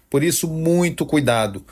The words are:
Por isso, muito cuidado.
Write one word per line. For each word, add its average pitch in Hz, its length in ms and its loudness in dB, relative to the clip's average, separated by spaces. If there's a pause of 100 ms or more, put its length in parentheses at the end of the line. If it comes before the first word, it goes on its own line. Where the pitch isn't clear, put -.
Por 139 140 0
isso, 170 240 0
muito 165 580 0
cuidado. 117 680 0